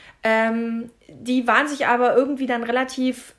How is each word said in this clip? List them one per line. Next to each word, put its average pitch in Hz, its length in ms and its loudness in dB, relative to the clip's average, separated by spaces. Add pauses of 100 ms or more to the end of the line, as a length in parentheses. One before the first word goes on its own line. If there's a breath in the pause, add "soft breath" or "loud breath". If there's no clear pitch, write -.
(240 loud breath)
Ähm, 226 680 -2 (180)
die 247 400 -2
waren 247 180 4
sich 277 220 -4
aber 240 280 4
irgendwie 269 300 2
dann 240 160 -2
relativ 254 760 -4